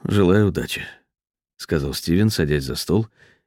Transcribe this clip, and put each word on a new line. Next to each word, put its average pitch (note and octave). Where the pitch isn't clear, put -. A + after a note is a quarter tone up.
желаю G2+
удачи», — -
сказал C#2+
Стивен, F#2
садясь D2
за B1
стол G#2+